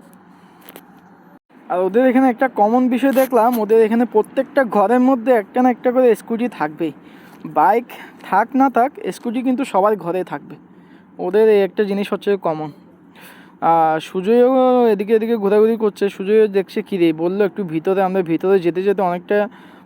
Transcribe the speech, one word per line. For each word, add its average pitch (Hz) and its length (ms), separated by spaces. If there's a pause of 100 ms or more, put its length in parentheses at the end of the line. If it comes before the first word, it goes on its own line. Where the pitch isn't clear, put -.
(1700)
আর 175 100
ওদের 190 260
এখানে 262 240
একটা 254 180
কমন 240 420
বিষয় 254 220
দেখলাম, 240 480
ওদের 220 260
এখানে 233 200
প্রত্যেকটা 247 580
ঘরের 208 360
মধ্যে 254 320
একটা 233 300
না 254 80
একটা 247 220
করে 247 240
স্কুটি 226 320
থাকবেই, 151 440 (540)
বাইক 175 400 (360)
থাক 208 340
না 262 140
থাক, 240 220 (200)
স্কুটি 240 300
কিন্তু 254 240
সবার 208 300
ঘরে 175 280
থাকবে। 147 320 (640)
ওদের 202 320
এই 202 120
একটা 196 220
জিনিস 196 300
হচ্ছে 202 240
কমন। 156 340 (880)
আর 160 380
সুজয়ও 247 880
এদিকে 208 280
এদিকে 226 220
ঘোরাঘুরি 214 400
করছে, 202 320
সুজয়ও 214 380
দেখছে, 196 340
"কী 196 160
রে?" 170 160
বললো, 180 320
"একটু 202 180
ভিতরে।" 175 380
আমরা 185 200
ভিতরে 180 380
যেতে 170 240
যেতে 202 180
অনেকটা 185 480 (360)